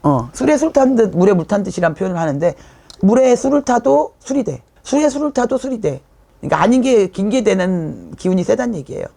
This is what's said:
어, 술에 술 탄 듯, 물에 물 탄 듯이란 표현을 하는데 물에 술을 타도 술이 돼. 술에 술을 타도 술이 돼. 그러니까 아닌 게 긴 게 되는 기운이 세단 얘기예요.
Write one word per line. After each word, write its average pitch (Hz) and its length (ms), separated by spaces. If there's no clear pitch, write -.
어, 131 300
술에 302 240
술 311 160
탄 262 240
듯, 196 200
물에 185 160
물 170 140
탄 202 160
듯이란 170 320
표현을 185 240
하는데 160 360
물에 240 360
술을 277 280
타도 269 540
술이 269 260
돼. 131 180
술에 294 240
술을 285 240
타도 247 260
술이 254 220
돼. 143 220
그러니까 156 200
아닌 240 220
게 226 260
긴 196 220
게 254 120
되는 180 760
기운이 185 280
세단 247 300
얘기예요. 139 320